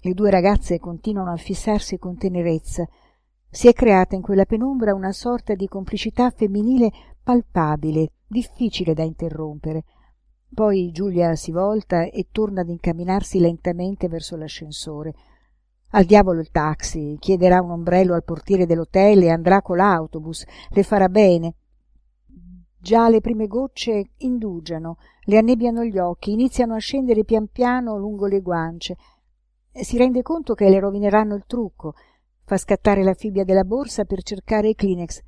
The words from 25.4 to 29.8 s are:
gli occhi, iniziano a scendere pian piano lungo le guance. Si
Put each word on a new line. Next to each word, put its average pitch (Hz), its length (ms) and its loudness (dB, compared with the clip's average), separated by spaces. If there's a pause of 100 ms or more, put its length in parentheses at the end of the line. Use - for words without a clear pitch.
gli 214 140 -4
occhi, 175 340 -4
iniziano 233 440 0
a 220 40 -4
scendere 240 460 0
pian 220 220 0
piano 247 500 -2
lungo 202 280 -6
le 196 140 0
guance. 170 560 -6 (760)
Si 233 260 -8